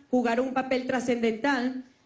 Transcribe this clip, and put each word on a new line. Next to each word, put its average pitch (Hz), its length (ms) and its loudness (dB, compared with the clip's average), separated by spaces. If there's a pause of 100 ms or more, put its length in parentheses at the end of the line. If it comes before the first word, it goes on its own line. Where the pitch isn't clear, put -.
(120)
jugaron 247 380 2
un 247 40 -6
papel 262 320 0
trascendental, 247 1000 0 (200)